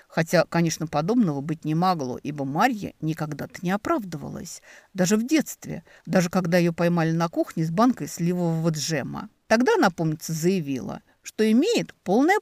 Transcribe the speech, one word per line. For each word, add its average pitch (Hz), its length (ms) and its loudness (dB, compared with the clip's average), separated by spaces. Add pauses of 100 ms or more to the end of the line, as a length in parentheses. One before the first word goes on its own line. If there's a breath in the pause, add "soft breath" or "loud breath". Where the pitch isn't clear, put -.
Хотя, 165 380 2
конечно, 165 420 0
подобного 165 540 0
быть 156 220 -6
не 156 120 -2
могло, 160 420 0
ибо 143 260 -6
Марья 190 580 0
никогда-то 156 600 -6
не 175 80 -4
оправдывалась. 185 920 -6 (320 loud breath)
Даже 185 200 2
в 226 120 0
детстве, - 560 -2 (240 soft breath)
даже 170 220 2
когда 180 280 2
её 170 160 2
поймали 170 380 2
на 170 180 0
кухне 302 340 -2
с 160 60 -2
банкой 202 380 2
сливового 170 640 -2
джема. 143 600 -4 (180)
Тогда 247 280 4
она, 294 160 4
помнится, 160 420 -4
заявила – 147 680 -2 (200)
что - 300 0
имеет 311 420 2 (100)
полное 285 380 4